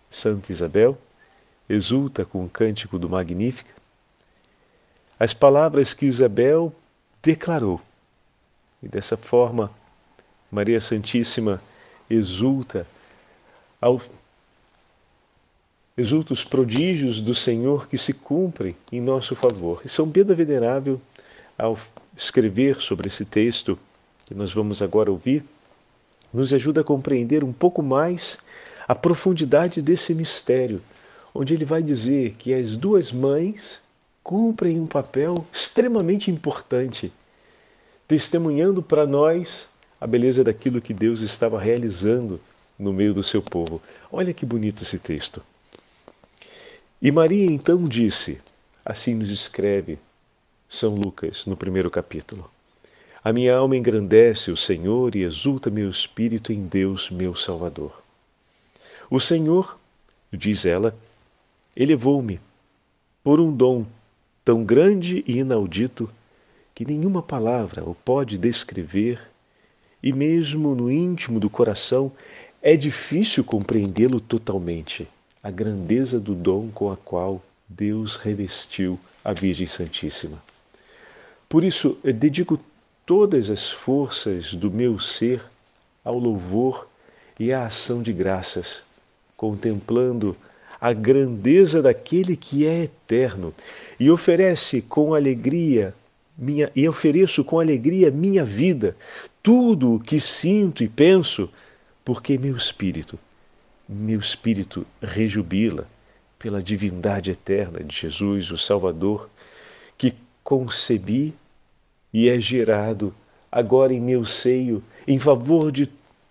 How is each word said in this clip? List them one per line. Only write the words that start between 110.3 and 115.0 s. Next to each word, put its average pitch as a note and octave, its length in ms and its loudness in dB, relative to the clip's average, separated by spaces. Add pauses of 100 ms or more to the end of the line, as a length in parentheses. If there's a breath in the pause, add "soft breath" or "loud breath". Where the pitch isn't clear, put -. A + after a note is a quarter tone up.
concebi B2+ 880 -2 (840)
e A#2 120 6
é B2 100 2
gerado G#2+ 760 0 (380 soft breath)
agora B2+ 420 4
em B2 60 -2
meu B2 240 0
seio B2 580 0 (240 loud breath)